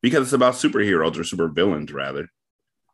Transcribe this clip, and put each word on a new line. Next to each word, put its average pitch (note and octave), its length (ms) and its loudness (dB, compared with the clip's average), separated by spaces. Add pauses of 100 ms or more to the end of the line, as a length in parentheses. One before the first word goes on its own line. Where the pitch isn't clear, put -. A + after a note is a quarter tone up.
Because C3 220 2
it's B2+ 100 -4
about B2+ 200 4
superheroes F#2+ 600 0
or E2+ 60 -6
supervillains, E2 720 -2
rather. C#2 340 -8 (640)